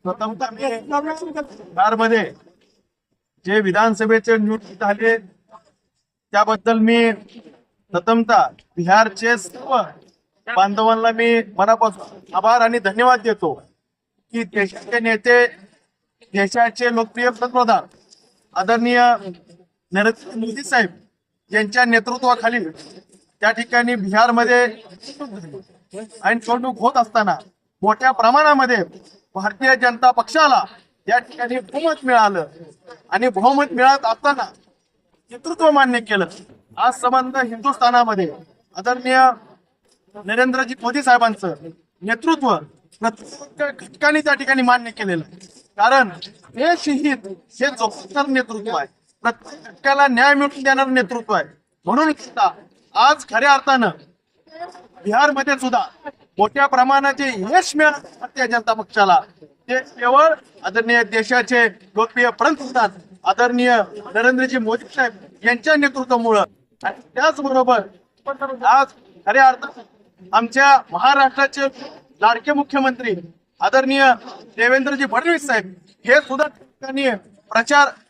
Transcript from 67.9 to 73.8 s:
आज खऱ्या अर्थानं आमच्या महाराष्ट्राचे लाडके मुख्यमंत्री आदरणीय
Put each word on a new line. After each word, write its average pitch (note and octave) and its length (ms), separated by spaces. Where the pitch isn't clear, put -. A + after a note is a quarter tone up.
आज C4+ 220
खऱ्या C4 220
अर्थानं - 340
आमच्या B3+ 480
महाराष्ट्राचे C4+ 720
लाडके A#3+ 320
मुख्यमंत्री C4 600
आदरणीय C4+ 540